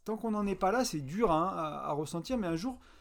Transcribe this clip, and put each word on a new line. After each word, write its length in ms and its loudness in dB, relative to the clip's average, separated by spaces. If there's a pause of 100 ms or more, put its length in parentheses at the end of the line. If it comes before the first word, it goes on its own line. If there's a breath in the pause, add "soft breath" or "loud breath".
Tant 120 -4
qu'on 160 -2
n'en 160 0
est 80 0
pas 160 4
là, 120 4
c'est 160 -2
dur, 300 2
hein, 240 4
à, 340 -4
à 40 0
ressentir, 460 -2
mais 100 0
un 80 2
jour, 240 -6 (200 loud breath)